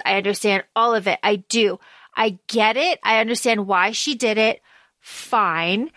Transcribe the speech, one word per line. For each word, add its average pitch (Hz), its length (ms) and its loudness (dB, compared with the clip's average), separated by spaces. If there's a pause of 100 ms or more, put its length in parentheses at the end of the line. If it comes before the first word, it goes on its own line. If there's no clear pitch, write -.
I 196 140 0
understand 196 460 0 (120)
all 233 180 2
of 202 140 -2
it. - 140 -2
I 208 140 2
do. 196 440 0 (340)
I 220 320 -2
get 220 300 0
it. 330 260 -2
I 226 180 2
understand 226 460 0
why 190 260 2
she 294 220 -4
did 220 220 -2
it. 220 240 0 (400)
Fine. 190 960 -2